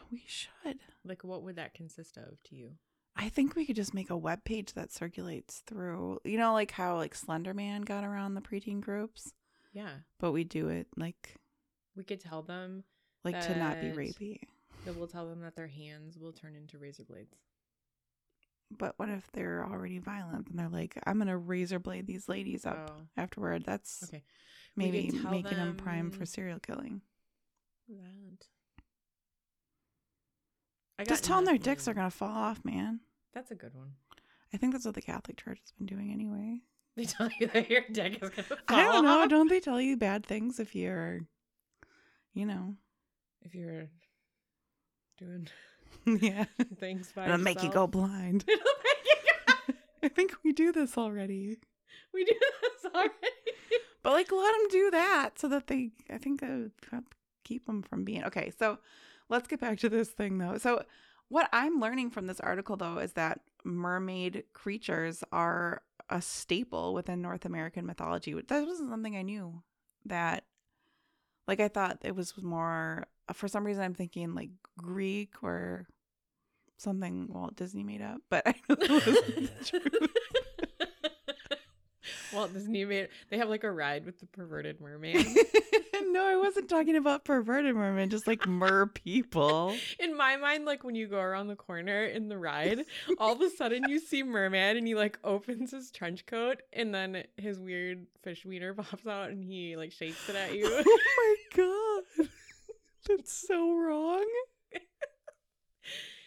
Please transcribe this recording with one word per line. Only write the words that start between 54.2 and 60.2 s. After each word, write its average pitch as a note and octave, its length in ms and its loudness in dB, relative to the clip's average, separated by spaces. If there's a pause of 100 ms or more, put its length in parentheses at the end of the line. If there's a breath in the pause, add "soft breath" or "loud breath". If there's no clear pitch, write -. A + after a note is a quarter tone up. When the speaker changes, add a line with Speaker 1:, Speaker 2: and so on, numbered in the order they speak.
Speaker 1:
let G4 240 4
'em A4 140 4
do F#4+ 240 6
that E4 460 4
so D4+ 100 -2
that C#4 180 0
they, B3+ 240 -2 (200)
I - 80 -6
think C#4 220 -2
that C4 100 -6
would A#3 220 -4 (180)
help A#3+ 240 -10 (280)
keep A#3+ 260 -8
'em G#3 140 -4
from F#3 220 -6
being, G#3 200 -6
okay, - 340 -4
so A3 200 2 (520 loud breath)
let's A#3+ 180 0
get D4 120 -4
back A3 180 -2
to A#3+ 100 2
this A3+ 220 2
thing, G3 280 -2